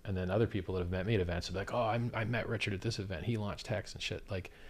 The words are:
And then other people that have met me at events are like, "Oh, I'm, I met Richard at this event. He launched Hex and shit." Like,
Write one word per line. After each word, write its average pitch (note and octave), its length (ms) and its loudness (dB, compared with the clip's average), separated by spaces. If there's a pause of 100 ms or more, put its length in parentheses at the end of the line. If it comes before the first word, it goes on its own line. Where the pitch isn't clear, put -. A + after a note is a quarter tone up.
And G2 120 0
then F2+ 120 2
other G#2+ 200 6
people F#2+ 260 -2
that F#2 60 2
have F2 100 0
met F#2 160 0
me A#2 80 4
at G2 60 6
events E2+ 300 0
are - 20 -4
like, F#2+ 200 -2
"Oh, A#2 120 4
I'm, A#2 280 2
I A2 120 0
met A#2 240 0
Richard G#2 260 0
at F#2+ 60 -4
this A2+ 180 -2
event. F#2+ 280 -4
He A#2 100 2
launched - 320 -4
Hex G2+ 240 -2
and - 100 -8
shit." - 260 -4
Like, F#2+ 220 -4 (200)